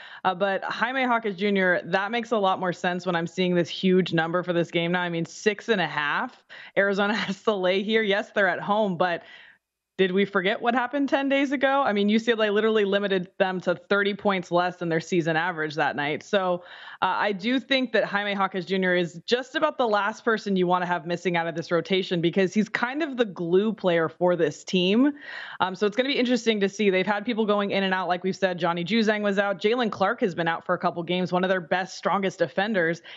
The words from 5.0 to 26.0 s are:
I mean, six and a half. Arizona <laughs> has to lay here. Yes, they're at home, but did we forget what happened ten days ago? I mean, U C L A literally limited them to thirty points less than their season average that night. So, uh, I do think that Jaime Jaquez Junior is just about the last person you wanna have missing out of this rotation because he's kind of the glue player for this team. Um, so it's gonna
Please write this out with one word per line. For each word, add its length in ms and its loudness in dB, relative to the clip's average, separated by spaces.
I 80 -4
mean, 160 -4
six 420 -4
and 140 2
a 40 0
half. 580 -4
Arizona 380 2
<laughs> 0 -
has 280 -4
to 120 2
lay 280 2
here. 200 2
Yes, 320 0
they're 140 4
at 120 0
home, 360 0
but 260 0
did 140 2
we 120 4
forget 380 -2
what 120 2
happened 360 0
ten 180 2
days 240 2
ago? 300 2
I 100 0
mean, 160 2
U 100 4
C 140 2
L 100 2
A 60 2
literally 380 2
limited 420 0
them 220 0
to 140 0
thirty 400 0
points 360 -2
less 260 2
than 120 -4
their 100 2
season 380 0
average 380 -2
that 200 0
night. 280 -4
So, 420 0
uh, 40 4
I 260 2
do 280 0
think 320 0
that 120 4
Jaime 280 -2
Jaquez 320 0
Junior 300 2
is 320 0
just 300 -2
about 200 0
the 100 2
last 380 0
person 320 0
you 100 2
wanna 200 2
have 200 -2
missing 300 -2
out 100 0
of 80 -6
this 160 -6
rotation 520 0
because 320 2
he's 140 2
kind 340 -4
of 160 -6
the 80 2
glue 480 0
player 340 0
for 280 0
this 280 -2
team. 480 2
Um, 140 -2
so 120 -2
it's 100 -2
gonna 120 0